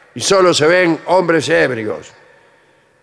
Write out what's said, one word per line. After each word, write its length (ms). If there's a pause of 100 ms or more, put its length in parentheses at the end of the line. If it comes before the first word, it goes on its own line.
(140)
y 80
solo 320
se 140
ven 400
hombres 420
ebrios. 580 (960)